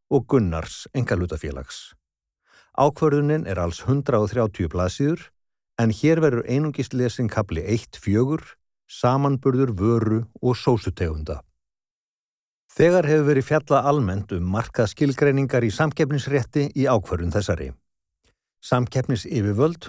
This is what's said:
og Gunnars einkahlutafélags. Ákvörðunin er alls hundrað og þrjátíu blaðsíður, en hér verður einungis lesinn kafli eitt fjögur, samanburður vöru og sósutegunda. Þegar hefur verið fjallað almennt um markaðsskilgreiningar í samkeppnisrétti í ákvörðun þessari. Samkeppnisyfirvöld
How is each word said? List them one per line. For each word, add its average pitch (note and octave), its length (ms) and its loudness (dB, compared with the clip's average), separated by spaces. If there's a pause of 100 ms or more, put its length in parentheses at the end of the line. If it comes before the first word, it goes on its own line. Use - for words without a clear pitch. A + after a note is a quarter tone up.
(120)
og C#3 160 2
Gunnars F2 540 0 (100)
einkahlutafélags. D#2 1000 -4 (840)
Ákvörðunin D3 720 2
er F#2 160 -2
alls F2 240 -6
hundrað B2+ 400 2
og F#2+ 60 -8
þrjátíu G2+ 400 -2
blaðsíður, F#2+ 500 -2 (560)
en A2+ 160 2
hér D#3+ 300 2
verður A#2+ 240 2
einungis C#3+ 420 -2
lesinn B2 400 -2
kafli E2+ 320 -4
eitt G#2+ 380 -4
fjögur, B2+ 420 0 (460)
samanburður C3+ 880 2
vöru A2 440 2 (200)
og B2 160 0
sósutegunda. D#2 880 -2 (1300)
Þegar E3+ 320 4
hefur D3+ 240 4
verið C3+ 220 2
fjallað C#3+ 400 2
almennt G2+ 420 -2
um F2+ 220 -2
markaðsskilgreiningar C3+ 1080 0
í A2 80 0
samkeppnisrétti C#3 1040 -2
í C3 140 2
ákvörðun F2 480 -2
þessari. C#2 360 -4 (960)
Samkeppnisyfirvöld B2 1200 0